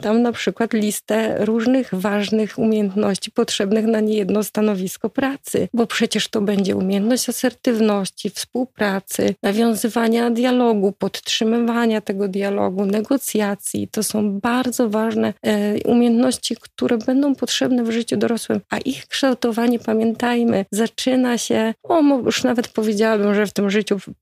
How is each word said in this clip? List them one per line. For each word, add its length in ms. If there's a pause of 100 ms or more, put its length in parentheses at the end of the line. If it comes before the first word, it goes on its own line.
tam 160
na 100
przykład 400
listę 720
różnych 500
ważnych 640
umiejętności 720
potrzebnych 560
na 140
niejedno 420
stanowisko 680
pracy, 640
bo 120
przecież 420
to 120
będzie 360
umiejętność 520
asertywności, 1040
współpracy, 1120
nawiązywania 880
dialogu, 600
podtrzymywania 1080
tego 280
dialogu, 560
negocjacji. 1040
To 140
są 380
bardzo 500
ważne, 520
e, 420
umiejętności, 760
które 380
będą 360
potrzebne 500
w 60
życiu 260
dorosłym, 440 (100)
a 80
ich 300
kształtowanie, 720
pamiętajmy, 920
zaczyna 680
się, 440
o, 200
mo-, 160
już 260
nawet 240
powiedziałabym, 680
że 120
w 60
tym 180
życiu, 260 (260)